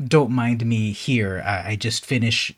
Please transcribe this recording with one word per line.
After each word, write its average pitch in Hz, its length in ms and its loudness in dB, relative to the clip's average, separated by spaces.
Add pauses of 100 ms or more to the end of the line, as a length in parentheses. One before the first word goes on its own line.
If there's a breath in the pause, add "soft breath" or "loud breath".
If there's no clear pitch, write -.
Don't 131 280 4
mind 120 340 2
me 110 260 2
here. 101 540 -2
I, 95 260 -2
I 107 40 -2
just 107 280 -4
finish-, 113 540 0